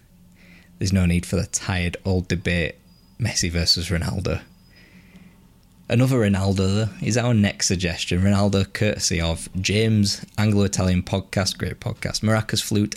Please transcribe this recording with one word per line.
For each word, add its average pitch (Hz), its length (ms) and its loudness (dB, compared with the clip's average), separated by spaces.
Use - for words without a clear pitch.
there's 92 140 -2
no 92 140 2
need 87 200 0
for - 80 -4
the 92 120 0
tired 87 580 -4
old 92 240 0
debate, 87 480 -2
Messi - 320 -2
versus 85 380 0
Ronaldo. 85 540 -2
Another 127 340 2
Ronaldo 98 680 2
is 107 160 0
our 120 160 2
next 101 320 2
suggestion. 87 560 -2
Ronaldo, 98 500 2
courtesy - 480 -2
of 82 300 -4
James, 104 640 2
Anglo-Italian 98 640 2
podcast, - 560 -2
great - 200 -6
podcast, - 440 -6
Maracas 107 400 0
Flute, 104 340 0